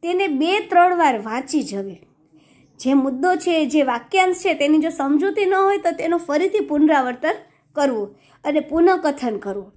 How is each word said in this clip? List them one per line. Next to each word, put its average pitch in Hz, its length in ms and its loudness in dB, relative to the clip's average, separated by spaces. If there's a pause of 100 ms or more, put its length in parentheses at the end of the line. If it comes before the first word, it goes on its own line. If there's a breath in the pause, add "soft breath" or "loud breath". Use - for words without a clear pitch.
તેને 359 240 -2
બે 320 320 0
ત્રણ 359 360 2
વાર 285 240 2
વાંચી 247 440 -4
જવી. 196 340 -10 (840 soft breath)
જે 262 140 0
મુદ્દો 269 420 2
છે, 330 300 0
જે 285 180 2
વાક્યાંશ 349 520 0
છે, 349 180 -2
તેની 294 260 2
જો 311 100 0
સમજૂતી 302 560 0
ન 370 80 2
હોય 392 240 2
તો 349 140 -2
તેનું 339 280 -2
ફરીથી 339 400 -2
પુનરાવર્તન 294 760 0 (420 soft breath)
કરવું 233 400 -2 (280 soft breath)
અને 294 160 0
પુનઃકથન 302 760 0
કરવું, 196 400 -10